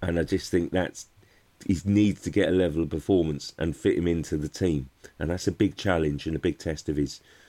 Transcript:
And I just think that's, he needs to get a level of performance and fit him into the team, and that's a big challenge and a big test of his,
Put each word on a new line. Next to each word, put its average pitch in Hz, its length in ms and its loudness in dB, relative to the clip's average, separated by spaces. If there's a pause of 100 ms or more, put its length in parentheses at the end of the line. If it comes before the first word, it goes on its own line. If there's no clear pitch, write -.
And 85 160 0
I 80 40 0
just - 280 -2
think 87 200 0
that's, - 360 -2 (580)
he 95 180 2
needs 101 380 4
to - 80 -6
get 90 200 2
a - 20 0
level 82 320 2
of 76 60 -2
performance 80 680 0
and 80 180 -2
fit - 220 0
him 87 100 0
into 82 300 -2
the 73 120 -4
team, 76 400 -2 (280)
and 80 140 -4
that's 92 160 -4
a - 40 2
big - 260 0
challenge 80 500 0
and 80 80 -2
a 73 40 -4
big 82 200 0
test 80 300 -6
of 73 80 -2
his, 73 240 -2 (280)